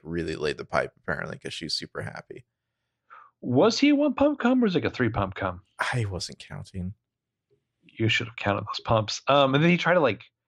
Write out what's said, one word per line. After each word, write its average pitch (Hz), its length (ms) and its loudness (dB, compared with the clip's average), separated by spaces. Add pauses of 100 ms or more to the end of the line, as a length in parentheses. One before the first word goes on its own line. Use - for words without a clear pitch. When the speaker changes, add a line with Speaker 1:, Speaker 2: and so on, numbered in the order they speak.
Speaker 1:
really 82 320 -4
laid 73 220 -4
the 71 60 -10
pipe, 64 320 -4
apparently, - 400 -8
'cause - 160 -12
she's - 220 -8
super - 280 -8
happy. - 420 -14 (960)
Speaker 2:
Was 160 400 2
he 285 80 6
a 294 80 6
one 285 180 2
pump 285 240 2
cum 247 240 2
or 233 40 6
was 180 100 2
it, 127 80 0
like, 98 80 -2
a - 20 -12
three 123 140 2
pump 101 260 -2
cum? 92 280 -6 (300)
Speaker 1:
I 120 120 -2
wasn't 95 340 -8
counting. 98 560 -12 (880)
Speaker 2:
You - 260 -2
should - 200 0
have - 80 -18
counted 104 320 -2
those - 160 -8
pumps. 107 420 0
Um, 135 300 4
and 147 80 4
then 175 80 6
he 175 40 4
tried 170 180 2
to, 180 60 4
like, 123 220 0 (260)